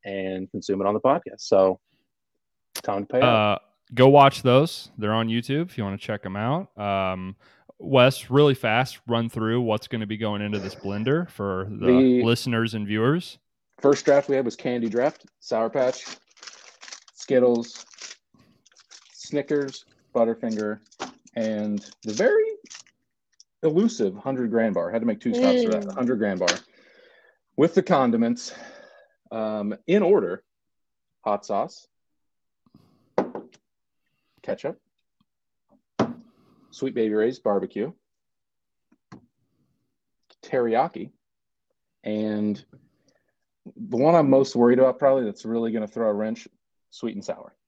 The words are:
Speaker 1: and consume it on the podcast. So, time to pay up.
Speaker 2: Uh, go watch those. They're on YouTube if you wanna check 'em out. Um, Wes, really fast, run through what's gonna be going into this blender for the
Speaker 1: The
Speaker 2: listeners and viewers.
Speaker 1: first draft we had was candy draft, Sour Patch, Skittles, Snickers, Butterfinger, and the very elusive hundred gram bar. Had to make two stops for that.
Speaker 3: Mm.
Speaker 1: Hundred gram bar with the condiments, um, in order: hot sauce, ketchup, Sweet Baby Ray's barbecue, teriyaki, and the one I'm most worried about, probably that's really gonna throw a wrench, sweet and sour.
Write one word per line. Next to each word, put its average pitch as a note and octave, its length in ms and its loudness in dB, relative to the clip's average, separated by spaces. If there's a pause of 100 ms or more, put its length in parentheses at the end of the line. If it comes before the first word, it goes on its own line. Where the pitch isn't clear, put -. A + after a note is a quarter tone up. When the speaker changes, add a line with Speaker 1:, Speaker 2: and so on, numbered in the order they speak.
Speaker 1:
and F#2+ 440 -8
consume G2 300 -6
it G2 60 -2
on G#2 80 0
the G#2+ 60 -2
podcast. - 400 -2
So, F#2+ 380 2 (1040)
time G2+ 240 -6
to - 60 -12
pay B2 80 0
up. G#2+ 400 2
Speaker 2:
Uh, - 40 -20 (300)
go B2+ 140 8
watch C#3 340 6
those. C3+ 540 2
They're G#2+ 160 -2
on A2+ 160 0
YouTube C3+ 380 -2
if F3+ 100 -16
you G#2+ 80 -4
wanna G2 140 -6
check - 260 -10
'em F#2+ 100 -10
out. B2+ 460 -4
Um, F#2+ 560 -4 (420)
Wes, C3 520 4
really C#3 240 6
fast, A#2+ 520 -2
run A#2 220 -2
through A2+ 320 -2
what's A2 260 -2
gonna A2+ 200 -6
be G#2+ 100 -6
going G#2 240 -4
into G#2 180 -4
this F#2+ 160 -8
blender A#2+ 540 -4
for G2 420 -6
the - 160 -4
Speaker 1:
The B2+ 380 4
Speaker 2:
listeners A#2 500 0
and G#2 120 -6
viewers. A#2 520 -2 (420)
Speaker 1:
first C#3 240 4
draft C#3+ 240 4
we C#3 80 0
had C3 80 0
was A2+ 120 -6
candy A#2+ 340 -4
draft, A#2+ 340 -2 (140)
Sour A2+ 320 -2
Patch, C3 340 -2 (1080)
Skittles, B2 720 0 (1300)
Snickers, C#3+ 720 -6 (280)
Butterfinger, A2+ 680 -2 (540)
and G#2+ 440 -4 (240)
the A2 100 -8
very E4 320 2 (1160)
elusive D#3+ 540 0
hundred B2+ 340 -4
gram A2+ 240 0
bar. F2 160 -2
Had A2+ 100 -2
to A#2 60 -2
make A2+ 140 -2
two B2 120 -2
stops B3 320 2
for A3 60 0
that. G#3 140 -2
Speaker 3:
Mm. G3 100 -10
Speaker 1:
Hundred B2 220 -2
gram G2+ 220 -2
bar F2+ 100 0 (1080)
with D#3+ 180 4
the F#3 80 4
condiments, A#2+ 680 2 (800)
um, G#2+ 420 -6 (120)
in G3 160 4
order: B2 420 2 (800)
hot G#2 220 -2
sauce, G#2+ 400 -6 (2500)
ketchup, - 360 -6 (1900)
Sweet - 240 -8
Baby A2 200 -2
Ray's A2+ 240 0
barbecue, G2+ 540 -4 (2500)
teriyaki, A#2+ 680 -2 (920)
and G#2+ 600 -4 (1120)
the - 200 -8
one D3+ 180 4
I'm D3+ 160 4
most C3+ 260 4
worried A#2+ 220 4
about, B2+ 200 2
probably C3+ 260 2
that's G2+ 200 -10
really A2+ 280 -4
gonna A2 160 -4
throw A2+ 200 -4
a G#2 60 0
wrench, A2 340 -6 (420)
sweet - 240 -10
and G2+ 100 -12
sour. - 300 -12 (140)